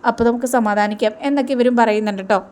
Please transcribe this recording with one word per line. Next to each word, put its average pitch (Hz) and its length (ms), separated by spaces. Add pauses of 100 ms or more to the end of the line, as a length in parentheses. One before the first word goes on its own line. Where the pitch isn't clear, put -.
അപ്പോൾ 233 160
നമുക്ക് 240 220 (100)
സമാധാനിക്കാം 208 640
എന്നൊക്കെ 277 360
ഇവരും 247 200
പറയുന്നുണ്ട് 214 540
ട്ടോ. 196 80 (140)